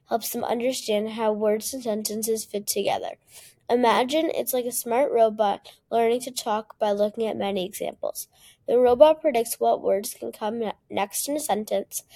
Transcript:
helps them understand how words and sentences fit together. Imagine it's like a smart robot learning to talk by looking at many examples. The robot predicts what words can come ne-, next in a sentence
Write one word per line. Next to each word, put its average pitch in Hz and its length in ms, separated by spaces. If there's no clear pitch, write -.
helps 226 220
them 240 140
understand 220 640
how 220 220
words 214 420
and 262 80
sentences 220 640
fit 208 220
together. 139 500
Imagine 247 640
it's - 220
like 247 100
a 240 80
smart 240 380
robot 214 600
learning 233 300
to 254 100
talk 220 480
by 208 140
looking 208 340
at 208 100
many 196 300
examples. - 600
The 233 100
robot 254 420
predicts 233 380
what 233 240
words 196 320
can - 160
come 226 300
ne-, 208 120
next 202 400
in 285 80
a 302 40
sentence 208 640